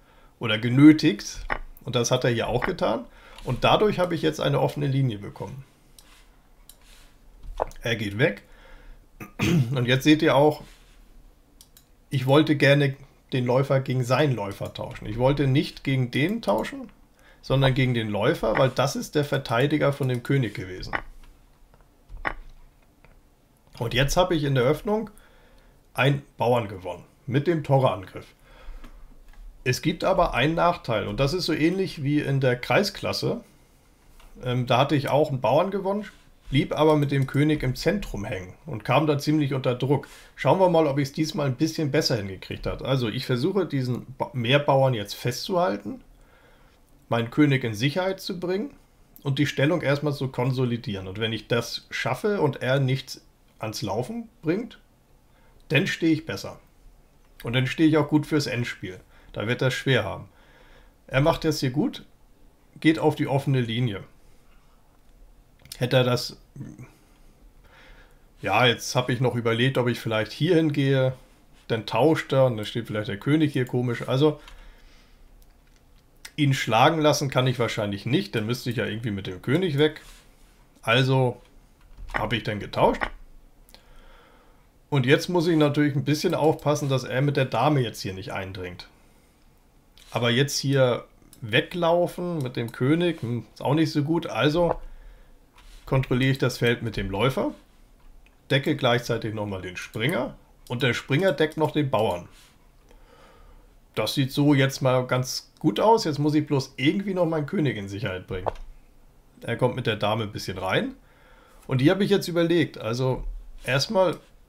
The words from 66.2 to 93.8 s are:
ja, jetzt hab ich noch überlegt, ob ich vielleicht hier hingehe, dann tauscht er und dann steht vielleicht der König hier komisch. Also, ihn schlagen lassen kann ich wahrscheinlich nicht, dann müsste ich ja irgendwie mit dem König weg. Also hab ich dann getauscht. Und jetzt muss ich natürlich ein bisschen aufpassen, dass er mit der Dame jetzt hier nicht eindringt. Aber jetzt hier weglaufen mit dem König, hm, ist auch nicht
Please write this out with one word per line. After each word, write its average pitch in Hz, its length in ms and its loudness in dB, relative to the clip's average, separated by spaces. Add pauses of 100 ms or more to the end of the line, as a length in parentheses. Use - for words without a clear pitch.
ja, 104 240 4
jetzt - 280 -2
hab 123 140 0
ich 120 100 0
noch 117 140 0
überlegt, 120 460 0
ob 123 80 2
ich 117 120 -2
vielleicht 110 320 -2
hier 170 240 2
hingehe, 139 580 2 (540)
dann 113 200 -4
tauscht 151 440 2
er 135 140 4
und 120 120 0
dann 107 100 -6
steht 113 180 -6
vielleicht 107 220 -4
der 101 100 -6
König 147 360 2
hier 127 120 0
komisch. 123 420 -2
Also, 151 320 2 (2000)
ihn 139 180 4
schlagen 139 480 4
lassen 143 300 2
kann 131 160 2
ich 123 100 0
wahrscheinlich 104 480 -2
nicht, 160 300 -2
dann 107 100 -2
müsste 120 240 -4
ich 117 60 -4
ja 107 100 -2
irgendwie 110 240 -6
mit 98 160 -6
dem 92 160 -10
König 147 380 0
weg. 151 220 2 (800)
Also 127 580 2 (720)
hab 107 200 -2
ich 110 100 -2
dann 104 160 -4
getauscht. 123 420 0 (1900)
Und 131 160 2
jetzt 160 200 4
muss 175 200 2
ich 170 100 4
natürlich 147 380 2
ein 143 100 -2
bisschen 151 300 0
aufpassen, 147 520 0
dass 131 160 0
er 127 200 -2
mit 143 120 2
der 135 100 2
Dame 135 360 2
jetzt 113 200 -6
hier 98 120 -6
nicht 95 180 -10
eindringt. 92 560 -10 (1200)
Aber 120 180 0
jetzt 131 300 0
hier 135 460 2 (360)
weglaufen 170 1000 0
mit 139 140 -6
dem 117 140 -4
König, 165 520 0
hm, 117 320 -6
ist - 80 -14
auch 127 100 2
nicht 156 180 2